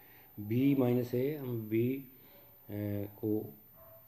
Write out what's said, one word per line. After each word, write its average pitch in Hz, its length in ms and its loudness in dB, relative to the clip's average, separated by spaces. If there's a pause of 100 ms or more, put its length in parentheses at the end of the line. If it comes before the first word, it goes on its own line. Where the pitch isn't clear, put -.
(380)
B 123 360 4
minus 123 400 2
A, 139 220 0
हम 120 320 -6
बी, 120 280 0
अ, 139 120 -12 (1080)
को 107 380 -4 (540)